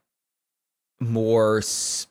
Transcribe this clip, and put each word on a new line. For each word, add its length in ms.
more 600
s-, 520